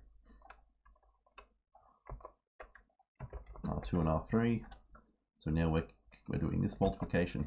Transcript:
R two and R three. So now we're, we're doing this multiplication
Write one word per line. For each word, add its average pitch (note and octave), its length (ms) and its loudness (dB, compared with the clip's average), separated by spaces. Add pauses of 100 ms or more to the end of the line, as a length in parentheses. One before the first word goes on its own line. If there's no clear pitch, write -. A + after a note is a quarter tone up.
(3750)
R - 140 -2
two - 160 0
and D#2+ 100 4
R D#2 220 2
three. A#2 340 2 (760)
So - 120 -4
now E2 180 4
we're, D#2+ 200 2 (400)
we're - 100 -2
doing E2+ 240 0
this - 180 0
multiplication - 680 0